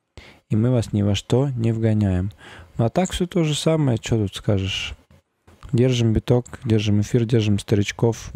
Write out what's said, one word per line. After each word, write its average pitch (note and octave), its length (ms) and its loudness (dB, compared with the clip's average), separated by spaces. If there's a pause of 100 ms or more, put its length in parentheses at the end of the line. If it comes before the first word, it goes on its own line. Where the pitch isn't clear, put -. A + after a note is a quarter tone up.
(500)
и G#2+ 80 0
мы A#2 120 2
вас A#2+ 220 0
ни G#2+ 100 0
во G2+ 140 2
что B2+ 340 0
не A2+ 220 -2
вгоняем. G#2+ 600 0 (460)
Ну A#2 80 2
а A2+ 40 2
так F3+ 220 0
все F3+ 160 -4
то E3+ 160 0
же D3+ 100 0
самое, C#3+ 460 0
че - 180 -2
тут G#2 180 -2
скажешь. F#2+ 600 -2 (760)
Держим A#2+ 420 2
биток, - 500 -2
держим G#2+ 380 2
эфир, A#2 240 0
держим G#2+ 320 2
старичков, - 800 -2